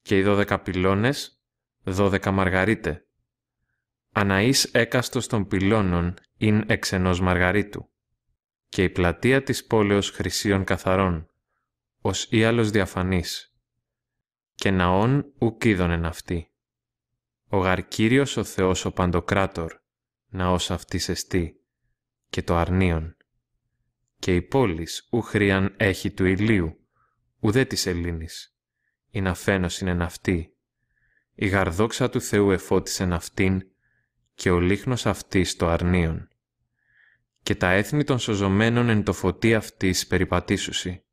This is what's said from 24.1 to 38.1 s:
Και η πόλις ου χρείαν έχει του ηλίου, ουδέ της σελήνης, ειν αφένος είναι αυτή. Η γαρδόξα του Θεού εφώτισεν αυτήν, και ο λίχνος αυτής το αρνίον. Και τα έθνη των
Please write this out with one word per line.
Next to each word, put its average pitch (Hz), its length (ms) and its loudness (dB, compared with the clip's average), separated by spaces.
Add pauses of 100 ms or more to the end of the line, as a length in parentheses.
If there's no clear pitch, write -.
Και 92 160 0
η 87 80 2
πόλις 85 680 -2
ου 120 100 0
χρείαν 98 560 0
έχει 98 340 0
του - 140 -2
ηλίου, 92 640 0 (520)
ουδέ 110 260 2
της 117 160 -4
σελήνης, 85 760 -6 (540)
ειν 98 160 -4
αφένος 92 540 -2
είναι 87 240 -2
αυτή. 85 500 -4 (800)
Η - 120 -6
γαρδόξα 98 640 0
του 123 100 -2
Θεού 104 300 2
εφώτισεν 92 640 0
αυτήν, 95 540 -2 (680)
και - 160 0
ο 87 100 4
λίχνος 104 460 0
αυτής - 500 0
το 87 120 0
αρνίον. 85 600 0 (1120)
Και 101 120 -2
τα 92 160 0
έθνη 104 340 0
των 135 140 0